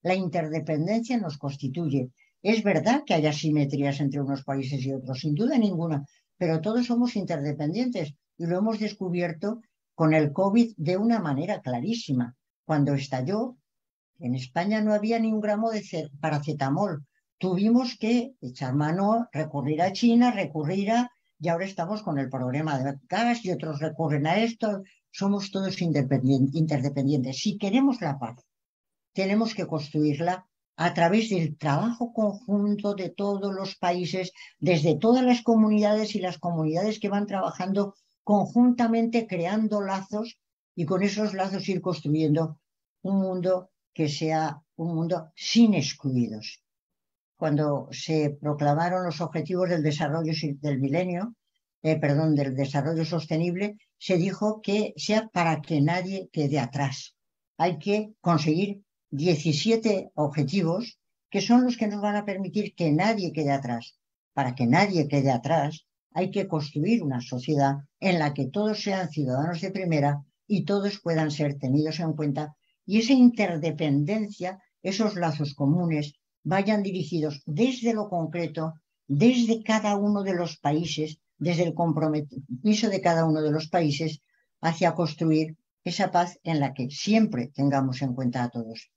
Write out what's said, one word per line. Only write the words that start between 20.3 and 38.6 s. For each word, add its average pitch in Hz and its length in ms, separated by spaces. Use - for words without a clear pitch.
recurrir 180 600
a, 240 200
y 160 80
ahora 170 160
estamos 196 380
con 151 160
el 131 100
problema 135 500
del 139 200
gas 233 360
y 185 60
otros 156 300
recurren 156 460
a 180 120
esto. 220 440
Somos 202 400
todos 190 300
independien-, 139 720
interdependientes. 143 880
Si 202 200
queremos 247 420
la 139 180
paz, 117 260
tenemos 208 420
que 175 120
construirla 151 800
a 175 180
través 202 360
del 165 260
trabajo 208 560
conjunto 202 840
de 180 160
todos 202 420
los 190 240
países, 180 560
desde 160 360
todas 240 280
las 247 180
comunidades 214 720
y 196 60
las 180 180
comunidades 175 640
que 202 80
van 202 180
trabajando 196 680
conjuntamente, 226 1040